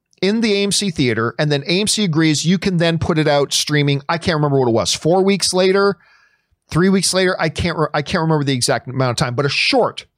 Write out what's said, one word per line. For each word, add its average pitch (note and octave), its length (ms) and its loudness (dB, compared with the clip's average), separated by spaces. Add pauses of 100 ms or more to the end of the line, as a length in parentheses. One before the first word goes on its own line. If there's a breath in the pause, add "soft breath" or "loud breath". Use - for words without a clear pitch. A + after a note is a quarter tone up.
(220)
in G#3+ 180 0
the G#3+ 140 0
A G3+ 80 0
M G3+ 100 -2
C G3+ 180 -2
theater, A#2 480 -2
and D3+ 140 0
then C#3+ 140 -2
A E3+ 120 0
M G#3 80 0
C - 160 -2
agrees D#3 440 0
you F#3 100 2
can F#3 220 -2
then E3 200 0
put D#3+ 200 -2
it D3+ 100 2
out C#3+ 240 2
streaming. C#3+ 560 0
I E3+ 80 -2
can't E3 200 -2
remember D3 220 2
what B2+ 80 4
it A#2 60 2
was, G#2 220 0
four F3+ 280 2
weeks G3 300 0
later, F#3+ 460 2 (720 soft breath)
three F3+ 180 2
weeks F#3+ 240 2
later. F#3 260 2
I E3 120 -2
can't - 260 -4
re-, D3+ 160 -2
I D3 80 0
can't D#3+ 220 -2
remember D#3+ 200 2
the C3+ 120 0
exact B2 340 -2
amount B2+ 220 0
of A#2 80 -2
time, B2 160 -2
but C#3 100 -2
a C#3 60 0
short, - 560 -2 (120)